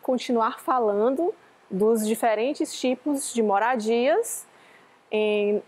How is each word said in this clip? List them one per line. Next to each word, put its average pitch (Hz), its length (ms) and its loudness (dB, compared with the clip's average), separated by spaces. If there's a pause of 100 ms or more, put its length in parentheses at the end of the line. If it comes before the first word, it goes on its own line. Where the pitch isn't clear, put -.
continuar 247 600 -2
falando 247 720 0 (360)
dos 214 380 2
diferentes 226 720 0
tipos 269 540 -2
de 226 100 0
moradias 233 1040 0 (640)
em, 208 560 0